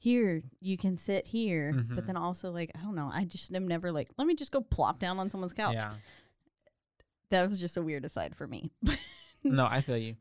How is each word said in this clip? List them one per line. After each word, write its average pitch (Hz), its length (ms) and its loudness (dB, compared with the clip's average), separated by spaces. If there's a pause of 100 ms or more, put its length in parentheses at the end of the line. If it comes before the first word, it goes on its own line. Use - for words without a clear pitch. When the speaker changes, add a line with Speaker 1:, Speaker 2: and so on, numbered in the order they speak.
Speaker 1:
"Here, 226 420 4 (180)
you 190 160 -2
can 185 200 0
sit 196 300 -2
here." 170 480 0
Speaker 2:
Mm-hmm. 123 220 0
Speaker 1:
But 113 100 -4
then 185 100 -2
also, 175 360 -4
like, 170 240 -4
I 160 60 -10
don't 208 120 -6
know. 143 180 -2
I 180 120 0
just - 280 -8
am 185 140 -2
never 170 240 0
like, 151 260 -2
"Let 294 120 2
me 339 80 4
just 294 160 -6
go 269 80 4
plop - 400 2
down 185 180 0
on 190 100 -2
someone's 185 240 -4
couch." 202 220 0
Speaker 2:
Yeah. 107 200 -4 (1400)
Speaker 1:
That 185 180 6
was 196 120 0
just 175 160 -4
a 175 60 0
weird 147 220 -2
aside - 320 -4
for - 100 -8
me. - 240 -8 (120)
<laughs> 285 100 4 (520)
Speaker 2:
No, 135 220 6
I 131 160 4
feel 123 140 0
you. 113 240 -2